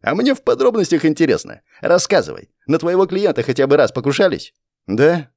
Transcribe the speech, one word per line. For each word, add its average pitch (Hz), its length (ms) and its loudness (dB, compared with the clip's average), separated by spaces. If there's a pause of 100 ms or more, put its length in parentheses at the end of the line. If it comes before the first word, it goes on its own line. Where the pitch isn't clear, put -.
А - 120 -2
мне 285 200 0
в - 80 -12
подробностях 202 600 0
интересно. 151 560 -2 (200)
Рассказывай, 170 720 -2 (160)
на 156 120 0
твоего 180 280 0
клиента 190 360 -2
хотя 135 240 0
бы 139 100 4
раз 123 160 2
покушались?» 135 600 -2 (320)
«Да?» 143 500 0